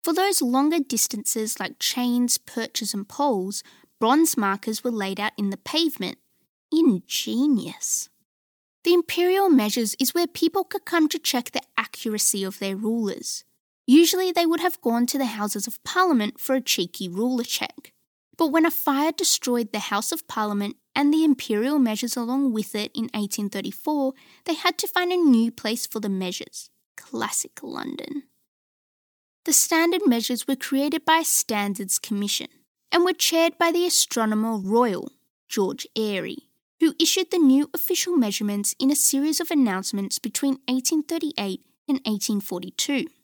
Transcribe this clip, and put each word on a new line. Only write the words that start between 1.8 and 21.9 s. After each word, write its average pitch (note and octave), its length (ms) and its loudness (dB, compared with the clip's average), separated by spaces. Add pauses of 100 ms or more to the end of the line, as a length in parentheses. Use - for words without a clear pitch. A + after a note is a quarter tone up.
perches, - 560 -6
and G3+ 140 -6
poles, G3+ 560 -2 (360)
bronze C#4+ 380 4
markers G#3 460 -2
were B3 80 -2
laid G3 280 -4
out G#3 160 -4
in G3+ 140 -2
the G3 80 -6
pavement. D4+ 640 -4 (520)
Ingenious! B3+ 1400 0 (760)
The E4+ 100 4
imperial F4+ 560 4
measures A3 500 4
is B3+ 140 0
where E4+ 140 2
people E4 360 0
could - 220 -8
come D#4+ 240 4
to E4 80 -4
check - 340 -2
the - 120 -4 (120)
accuracy G#3+ 680 -2
of F#3+ 160 -8
their G3 160 -4
rulers. G#3+ 720 -4 (420)
Usually E4+ 440 6
they E4+ 140 2
would E4 140 2
have F4 220 -2
gone A#3+ 260 2
to C#4 100 -4
the C4+ 80 0
Houses G#3 400 -4
of - 180 -12
Parliament C#4+ 560 2
for - 160 0
a C4 60 2
cheeky F#3 480 -4
ruler A#3 340 -2
check. - 500 -8 (440)
But E4 100 2
when D#4+ 180 4
a E4 60 2
fire D4 400 0
destroyed A#3+ 600 0
the G#3+ 80 -4
House G3+ 320 -4
of - 160 -8
Parliament G#3 480 -4 (180)
and C#4+ 200 4
the D#4+ 100 4
imperial C4 560 2
measures A3+ 380 -2